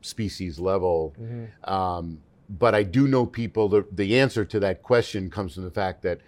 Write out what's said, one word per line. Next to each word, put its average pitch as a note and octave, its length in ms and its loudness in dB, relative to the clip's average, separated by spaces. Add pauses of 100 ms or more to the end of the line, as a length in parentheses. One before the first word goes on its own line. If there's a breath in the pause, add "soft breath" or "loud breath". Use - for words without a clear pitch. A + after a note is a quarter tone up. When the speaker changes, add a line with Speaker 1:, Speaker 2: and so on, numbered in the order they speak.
Speaker 1:
species F#2 560 -8
level. F2 640 0
Speaker 2:
Mm-hmm. A2+ 500 -12
Speaker 1:
Um, F2 480 -4 (300)
but G#2 240 2
I G#2 80 4
do A2+ 260 2
know B2+ 200 2
people, A2 420 -2
the, G2+ 220 4
the G2+ 260 2
answer C3 280 2
to G#2+ 160 -4
that F#2+ 200 0
question G#2+ 480 0
comes F#2+ 240 -6
from F#2 120 -10
the F2+ 60 -10
fact F#2 300 -4
that F2 260 -4